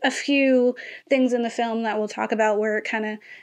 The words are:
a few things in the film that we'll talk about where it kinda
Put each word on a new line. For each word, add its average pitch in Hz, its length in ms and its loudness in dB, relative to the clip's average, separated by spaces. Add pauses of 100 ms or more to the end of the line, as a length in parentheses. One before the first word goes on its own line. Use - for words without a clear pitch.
a 269 80 0
few 262 640 2 (340)
things 254 240 4
in 240 80 2
the 233 80 -2
film 226 340 -4
that 214 140 -2
we'll 214 100 -2
talk 220 240 -4
about 214 280 2
where 214 180 0
it 214 80 -6
kinda 214 320 -4 (260)